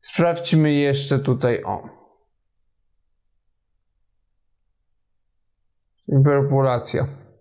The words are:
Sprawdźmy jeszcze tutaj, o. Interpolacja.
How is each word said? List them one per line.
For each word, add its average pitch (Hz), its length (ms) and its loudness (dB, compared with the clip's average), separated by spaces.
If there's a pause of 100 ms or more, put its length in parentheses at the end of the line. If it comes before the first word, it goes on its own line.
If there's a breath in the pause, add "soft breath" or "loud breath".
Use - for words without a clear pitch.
Sprawdźmy 165 720 0
jeszcze 139 460 0
tutaj, 123 440 -2
o. - 260 -8 (4000)
Interpolacja. 135 1000 0 (340)